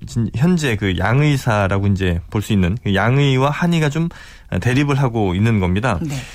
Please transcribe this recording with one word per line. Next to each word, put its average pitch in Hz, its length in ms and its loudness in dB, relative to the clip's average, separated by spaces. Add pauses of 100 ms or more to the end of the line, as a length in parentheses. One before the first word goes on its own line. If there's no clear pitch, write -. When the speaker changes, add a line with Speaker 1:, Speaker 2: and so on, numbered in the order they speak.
Speaker 1:
진-, 117 280 -2
현재 151 420 2
그 98 220 -2
양의사라고 104 920 0
이제 92 320 0 (100)
볼 107 120 -2
수 107 100 -4
있는 95 300 2
그 101 120 0
양의와 131 560 2
한의가 160 400 0
좀 160 180 -2 (520)
대립을 135 380 2
하고 113 360 0
있는 107 260 2
겁니다. 95 420 0
Speaker 2:
네. 143 140 -6 (180)